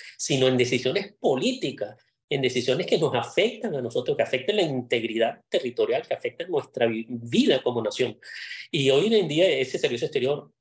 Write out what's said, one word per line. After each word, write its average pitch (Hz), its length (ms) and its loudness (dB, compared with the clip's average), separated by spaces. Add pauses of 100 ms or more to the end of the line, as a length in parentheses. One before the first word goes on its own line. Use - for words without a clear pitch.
(160)
sino 131 300 2
en 127 100 4
decisiones 127 640 0
políticas, - 800 -2 (320)
en 139 140 -2
decisiones 127 440 0
que 254 120 2
nos 143 160 2
afectan 202 600 -2
a 131 80 -4
nosotros, 123 340 -2
que 113 60 2
afecten 139 340 -2
la 208 60 2
integridad 117 840 -2
territorial, 117 580 0
que - 80 -4
afecten 170 360 -8
nuestra 131 360 -2
vi-, 113 220 -2
vida 127 540 2
como 120 200 -2
nación. 110 360 -2 (520)
Y 139 200 2
hoy 170 240 4
en 196 140 4
día 160 200 4
ese 135 300 0
servicio 120 280 -2
exterior, 139 440 -2 (100)